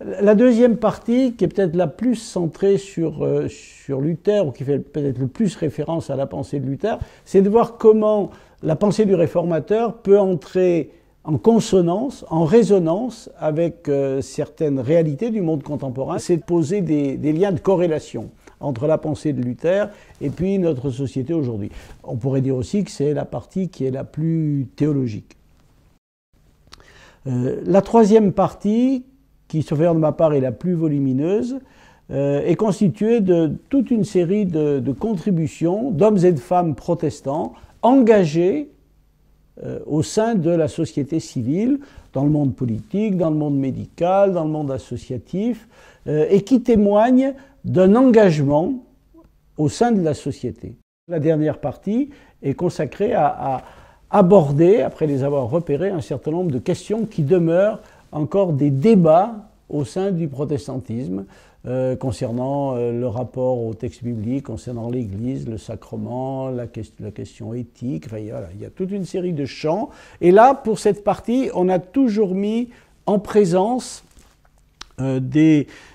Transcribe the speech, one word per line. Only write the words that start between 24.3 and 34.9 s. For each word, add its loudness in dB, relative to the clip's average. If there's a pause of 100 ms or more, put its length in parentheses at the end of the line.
théologique. -2 (1900)
Euh, -2
la 4
troisième 4
partie, 0 (440)
qui, -2
sauf -2
erreur 4
de 2
ma 2
part, 2
est 2
la 0
plus -4
volumineuse, -2 (540)
euh, -2
est 2
constituée 0
de 2 (160)
toute 0
une 0
série 0
de, 0
de -2